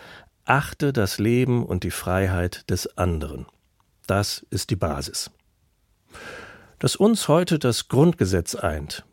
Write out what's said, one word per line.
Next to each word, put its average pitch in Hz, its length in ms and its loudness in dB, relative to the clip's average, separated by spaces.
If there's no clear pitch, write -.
Achte 139 480 0
das 107 260 0
Leben 120 460 2
und 90 200 -2
die 90 80 -2
Freiheit 90 760 -2
des - 300 -4
anderen. 76 480 -2
Das - 420 -2
ist - 200 -6
die - 60 0
Basis. 71 540 -6
Dass - 160 0
uns 214 320 2
heute 165 320 4
das - 300 0
Grundgesetz 110 640 2
eint, 78 580 -6